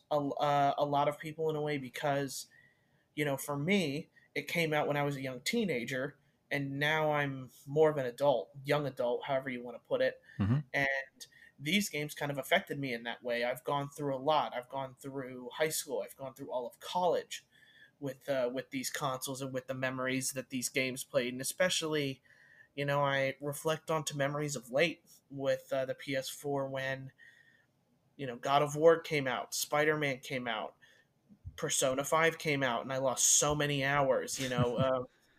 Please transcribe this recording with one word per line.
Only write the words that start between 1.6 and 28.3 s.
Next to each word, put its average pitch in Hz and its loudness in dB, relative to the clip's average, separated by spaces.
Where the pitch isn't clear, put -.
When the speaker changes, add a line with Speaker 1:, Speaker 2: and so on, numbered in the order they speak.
Speaker 1:
way 147 0
because, 139 -2
you 147 0
know, 139 0
for 143 -6
me, 156 0
it 143 -6
came 160 0
out 147 2
when 143 2
I 143 2
was 143 0
a 135 -8
young 127 -6
teenager, 135 -2
and 139 -2
now 151 2
I'm 135 -2
more 156 6
of 147 2
an 131 0
adult, 123 2
young 143 2
adult, 123 0
however 135 0
you 123 -6
wanna 120 -12
put 127 2
it. 131 0
Speaker 2:
Mm-hmm. 110 4
Speaker 1:
And 139 -2
these 185 2
games 147 -4
kind 143 -4
of 139 -4
affected 156 0
me 135 -4
in 117 -6
that 117 -8
way. 120 -2
I've 131 -4
gone 143 -2
through 139 -4
a - -6
lot. 135 2
I've 123 -8
gone 135 -8
through 131 -10
high 160 0
school. 127 -4
I've - -18
gone 135 -12
through 135 -12
all 123 -4
of - -14
college 170 0
with, 135 -8
uh, 127 2
with 131 -6
these 131 -4
consoles 131 -4
and 131 -8
with 131 -6
the 131 -4
memories 131 -2
that 131 -8
these 127 -4
games 131 -2
played. 123 0
And 127 -6
especially, 156 0
you 143 -2
know, 143 2
I 135 2
reflect 151 -4
onto 147 -2
memories 143 -2
of 117 -10
late 160 2
with, 135 -2
uh, 135 0
the 127 -6
P 135 -6
S 131 -4
four 139 -4
when, 135 -6
you 143 -8
know, 120 -6